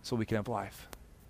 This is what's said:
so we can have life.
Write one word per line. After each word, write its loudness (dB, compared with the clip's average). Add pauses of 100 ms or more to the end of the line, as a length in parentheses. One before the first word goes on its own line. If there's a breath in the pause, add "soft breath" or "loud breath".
so 0
we 6
can 2
have 2
life. -2 (420)